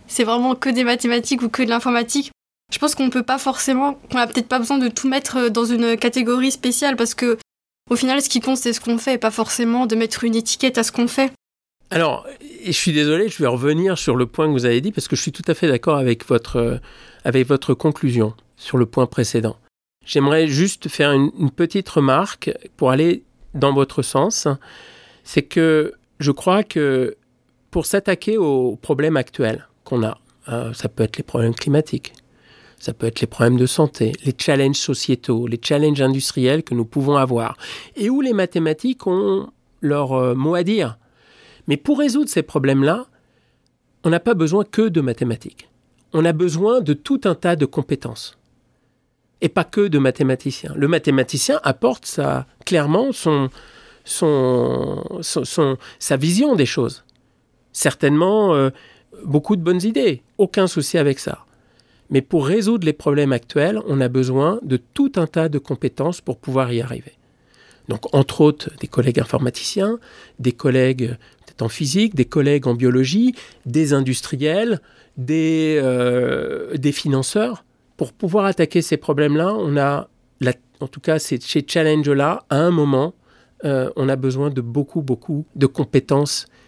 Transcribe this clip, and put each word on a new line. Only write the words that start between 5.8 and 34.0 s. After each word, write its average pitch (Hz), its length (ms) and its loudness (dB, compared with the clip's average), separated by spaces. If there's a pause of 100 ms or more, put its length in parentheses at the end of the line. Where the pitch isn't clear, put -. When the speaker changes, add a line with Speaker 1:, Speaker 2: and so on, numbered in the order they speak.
Speaker 1:
catégorie 247 540 0
spéciale 262 440 -2
parce 233 180 -2
que, 240 240 0 (540)
au 240 60 4
final, 262 240 0
ce 277 80 -2
qui 247 100 0
compte, 262 180 -2
c'est 240 160 -2
ce - 60 -6
qu'on 233 180 -2
fait 254 180 0
et 240 40 -4
pas 226 100 0
forcément 233 560 0
de 220 100 -2
mettre 226 280 -2
une 233 120 0
étiquette 254 420 0
à 233 60 2
ce - 80 -4
qu'on 240 180 0
fait. 269 220 0 (600)
Speaker 2:
Alors, 165 340 0 (160)
et - 300 -8
je 147 60 0
suis 170 160 0
désolé, 151 360 2
je - 80 -10
vais 147 100 2
revenir 151 520 0
sur 127 160 0
le 123 100 2
point 156 220 -2
que 151 60 2
vous 123 120 0
avez 120 160 4
dit 196 100 -4
parce - 160 -6
que - 80 -2
je 123 60 -4
suis 147 120 -6
tout - 120 -14
à 165 80 0
fait 170 140 0
d'accord 139 300 2
avec 123 280 0
votre, - 300 -2
euh, 120 220 -2 (460)
avec 127 220 2
votre 135 300 0
conclusion 120 580 0 (220)
sur - 220 -4
le 123 80 4
point 123 200 0
précédent. 113 520 -2 (480)
J'aimerais 151 420 2
juste 156 400 0
faire 143 240 2
une, 139 260 4
une 143 140 0
petite 180 380 -2
remarque 143 640 0 (260)
pour 131 120 2
aller 156 340 2 (300)
dans 139 200 2
votre 139 280 0
sens. 151 460 0 (760)
C'est - 200 0
que 160 500 2 (260)
je 139 120 0
crois 190 320 0
que 135 540 0 (520)
pour 170 160 -4
s'attaquer 202 520 0
aux 131 400 2
problèmes 151 400 0
actuels 120 500 -2 (160)
qu'on 123 200 0
a, 110 140 -4 (300)
euh, 117 260 -6
ça - 140 -8
peut - 160 -2
être - 140 -2
les - 60 -8
problèmes 117 300 0
climatiques, - 600 -2 (640)
ça - 140 -8
peut 113 140 -4
être - 140 -4
les 110 60 0
problèmes 123 300 2
de 123 80 4
santé, 131 480 0 (120)